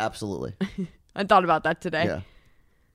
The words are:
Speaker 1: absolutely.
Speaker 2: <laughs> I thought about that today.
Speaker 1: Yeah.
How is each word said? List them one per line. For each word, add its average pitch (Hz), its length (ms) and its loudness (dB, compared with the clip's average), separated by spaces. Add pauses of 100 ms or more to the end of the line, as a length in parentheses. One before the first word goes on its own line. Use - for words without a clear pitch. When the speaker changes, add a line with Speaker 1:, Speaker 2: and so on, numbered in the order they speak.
Speaker 1:
absolutely. 98 500 -4 (320)
Speaker 2:
<laughs> - 300 -20
I 196 100 -4
thought 190 180 6
about 160 220 2
that 160 160 0
today. 165 240 -2
Speaker 1:
Yeah. 90 160 -2 (720)